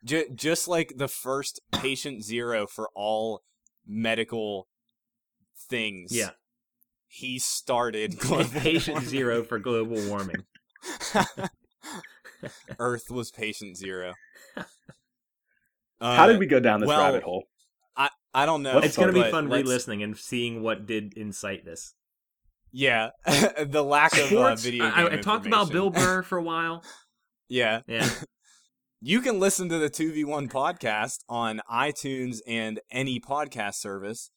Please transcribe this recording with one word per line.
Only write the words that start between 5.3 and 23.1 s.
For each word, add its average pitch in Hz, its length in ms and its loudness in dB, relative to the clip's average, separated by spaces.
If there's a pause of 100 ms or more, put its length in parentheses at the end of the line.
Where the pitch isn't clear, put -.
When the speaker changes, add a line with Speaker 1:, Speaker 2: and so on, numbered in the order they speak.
Speaker 1:
things. 107 460 -4
Speaker 2:
Yeah. 104 140 -2 (760)
Speaker 1:
He 127 300 -10
started 110 800 -2
Speaker 2:
Pa-, 127 100 -6
Speaker 1:
global 147 180 2 (160)
Speaker 2:
patient 160 340 0
Speaker 1:
warming. 127 140 -6
Speaker 2:
zero 120 340 0
for 113 160 -6
global 113 380 -2 (100)
warming. 98 380 -6 (680)
Speaker 1:
<laughs> 185 360 0 (1300)
Earth 120 320 -4
was 120 180 -6
patient 107 460 -8
zero. 92 380 -8 (1900)
Speaker 3:
How 123 280 6
did 226 100 8
Speaker 1:
Uh, - 20 2
Speaker 3:
we 190 60 2
go 135 160 6
down 110 180 4
this 107 80 2
Speaker 1:
well, 147 160 4
Speaker 3:
rabbit 127 200 2
hole? 90 200 -6 (540)
Speaker 1:
I, 139 120 2 (240)
I 135 120 4
don't 156 180 2
know, 131 120 0
Speaker 3:
What's 147 120 6
Speaker 2:
It's - 100 0
gonna - 160 6
be 180 80 6
Speaker 1:
but - 100 4
Speaker 2:
fun 156 180 0
Speaker 1:
let's 131 140 2
Speaker 2:
re-listening 123 400 0
and 104 140 -6
seeing 120 440 -4
what 107 240 -2
did 107 300 -4
incite 104 500 -8
this. - 280 -16 (800)
Speaker 1:
Yeah, 120 440 2